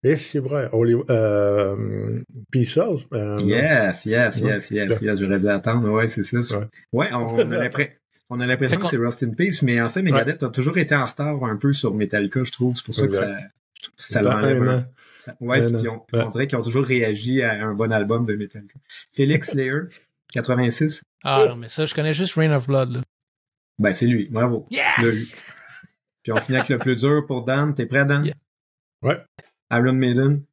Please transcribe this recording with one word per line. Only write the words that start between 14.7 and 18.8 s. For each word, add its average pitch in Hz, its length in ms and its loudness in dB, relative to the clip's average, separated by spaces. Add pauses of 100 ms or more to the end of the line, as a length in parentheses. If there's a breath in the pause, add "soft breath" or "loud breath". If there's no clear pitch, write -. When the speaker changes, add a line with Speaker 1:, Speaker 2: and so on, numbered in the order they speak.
Speaker 1:
an. 123 60 -4 (340 loud breath)
Speaker 2:
ça, - 220 -18
ouais, 123 240 2
Speaker 1:
Un 117 140 2
Speaker 2:
puis 113 100 -2
Speaker 1:
an. 113 240 -12
Speaker 2:
on, 120 40 2
Speaker 1:
Ouais. 117 60 2
Speaker 2:
on 113 60 -4
dirait 117 180 -2
qu'ils 139 100 -2
ont 120 60 -2
toujours 120 220 0
réagi 120 580 0
à 107 240 -2
un 107 60 -4
bon 110 180 0
album 113 340 0
de 107 100 -2
Metallica. 104 440 -12 (320 loud breath)